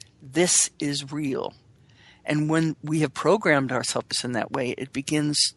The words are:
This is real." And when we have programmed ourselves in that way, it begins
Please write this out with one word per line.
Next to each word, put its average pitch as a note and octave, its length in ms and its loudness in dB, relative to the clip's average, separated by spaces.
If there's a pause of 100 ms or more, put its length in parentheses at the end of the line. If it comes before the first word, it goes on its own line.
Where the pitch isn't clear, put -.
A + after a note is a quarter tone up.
(220)
This D#3 560 2
is C#3+ 320 -4
real." C#3 440 -4 (720)
And D3+ 240 0
when D#3+ 360 2
we D#3 160 0
have D3 140 0
programmed D3+ 580 4
ourselves - 500 -2
in B2 100 -4
that A#2 200 -2
way, B2+ 260 -2
it C3 140 -8
begins D3 640 0